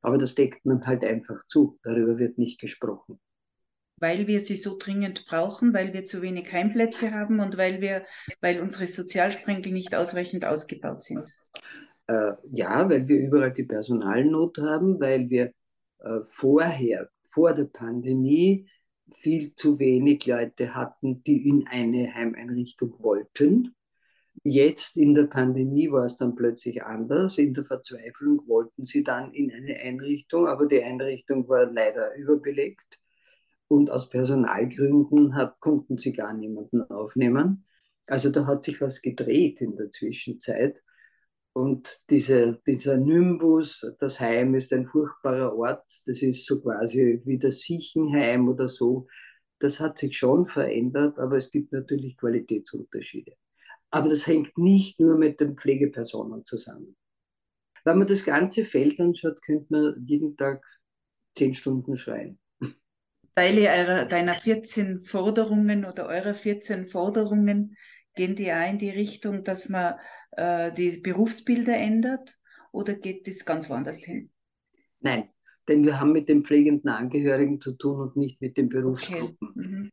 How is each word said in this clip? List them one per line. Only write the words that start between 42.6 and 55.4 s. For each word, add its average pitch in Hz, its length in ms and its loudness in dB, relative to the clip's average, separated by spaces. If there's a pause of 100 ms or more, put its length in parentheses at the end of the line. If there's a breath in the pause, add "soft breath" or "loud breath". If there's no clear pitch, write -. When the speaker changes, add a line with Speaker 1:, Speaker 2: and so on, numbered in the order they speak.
Speaker 1:
dieser 135 300 0
Nimbus, 160 880 2 (140)
das 135 200 -4
Heim 123 340 2
ist 131 180 -2
ein 127 140 0
furchtbarer 131 720 -2
Ort, 120 260 -4 (220)
das 127 160 -6
ist 131 240 -2
so 131 160 -2
quasi 117 640 0
wie 127 140 -2
das 131 220 0
Siechenheim 143 840 0
oder 127 220 0
so, 123 380 -2 (500 loud breath)
das 143 220 -2
hat 156 180 -4
sich 131 180 -4
schon 151 320 4
verändert, 135 680 0
aber 131 200 0
es 135 120 -4
gibt 147 240 -4
natürlich 135 420 -6
Qualitätsunterschiede. - 1160 -6 (560 soft breath)
Aber 156 180 0
das 151 200 0
hängt 156 300 0
nicht 190 420 4
nur 160 180 6
mit 156 220 2
den 147 180 0